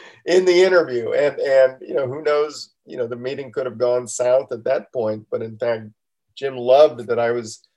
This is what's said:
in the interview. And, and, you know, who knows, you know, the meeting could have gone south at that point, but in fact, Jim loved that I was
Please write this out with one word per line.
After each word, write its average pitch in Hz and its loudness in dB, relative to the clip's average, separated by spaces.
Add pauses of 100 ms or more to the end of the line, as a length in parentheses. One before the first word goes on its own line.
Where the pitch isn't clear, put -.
(260)
in 185 2
the 180 6
interview. 131 2
And, 139 0
and, 131 4
you - -10
know, 139 -2
who 147 -10
knows, 147 -2 (120)
you 160 -14
know, 120 -4
the 123 -10
meeting 127 -10
could 131 -6
have 117 -8
gone 123 0
south 127 0
at 113 -8
that 135 -4
point, 107 -6
but 117 -6
in 113 -12
fact, 110 -6 (460)
Jim 135 -8
loved 123 4
that 117 -2
I 117 0
was 113 -8